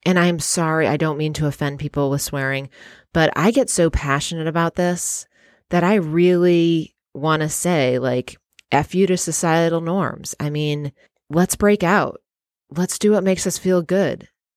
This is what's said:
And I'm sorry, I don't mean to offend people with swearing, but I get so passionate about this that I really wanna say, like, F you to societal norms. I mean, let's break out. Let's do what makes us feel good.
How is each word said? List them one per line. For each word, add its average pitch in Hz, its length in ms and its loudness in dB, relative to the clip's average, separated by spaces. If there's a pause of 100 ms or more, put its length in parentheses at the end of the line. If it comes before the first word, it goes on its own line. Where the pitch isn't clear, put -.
And 180 140 2
I'm 175 200 2
sorry, 160 480 0
I 139 100 0
don't 156 200 -2
mean 156 160 -2
to 147 140 -2
offend 143 320 -4
people 143 300 -2
with 139 120 -2
swearing, 135 480 -6 (440)
but 160 220 4
I 160 160 2
get - 180 2
so 165 200 2
passionate 147 580 -4
about 165 280 -2
this 175 520 -4 (440)
that 175 120 2
I 190 120 4
really 170 1000 2 (180)
wanna 156 360 -2
say, 143 480 0
like, 123 400 -2 (340)
F 143 220 0
you 185 140 4
to 180 100 2
societal 165 640 0
norms. 170 580 -4
I 147 100 -4
mean, 147 420 -4 (380)
let's 175 260 0
break 208 280 2
out. 175 380 0 (480)
Let's 175 300 -4
do 208 120 4
what 202 120 2
makes 190 240 0
us 175 100 -4
feel 185 240 0
good. 180 460 -2 (300)